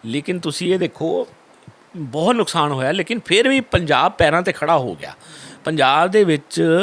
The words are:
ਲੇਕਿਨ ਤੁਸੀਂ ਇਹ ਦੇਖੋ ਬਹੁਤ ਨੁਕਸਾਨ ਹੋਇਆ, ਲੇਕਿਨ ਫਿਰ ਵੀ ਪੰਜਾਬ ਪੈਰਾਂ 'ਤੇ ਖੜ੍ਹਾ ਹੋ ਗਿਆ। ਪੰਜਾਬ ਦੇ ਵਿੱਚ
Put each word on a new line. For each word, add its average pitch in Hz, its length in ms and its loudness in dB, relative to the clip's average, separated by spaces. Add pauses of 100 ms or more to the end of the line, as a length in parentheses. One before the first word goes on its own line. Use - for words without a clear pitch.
ਲੇਕਿਨ 143 340 -6
ਤੁਸੀਂ 170 340 -4
ਇਹ 190 60 0
ਦੇਖੋ 165 480 -4 (720)
ਬਹੁਤ 156 380 0
ਨੁਕਸਾਨ 160 360 0
ਹੋਇਆ, 131 200 -2
ਲੇਕਿਨ 196 340 -4
ਫਿਰ 240 240 2
ਵੀ 269 100 4
ਪੰਜਾਬ 165 520 0
ਪੈਰਾਂ 165 300 2
'ਤੇ 175 100 -2
ਖੜ੍ਹਾ 156 260 0
ਹੋ 117 180 -2
ਗਿਆ। - 200 -16 (480)
ਪੰਜਾਬ 156 480 2
ਦੇ 208 120 4
ਵਿੱਚ 165 400 0 (200)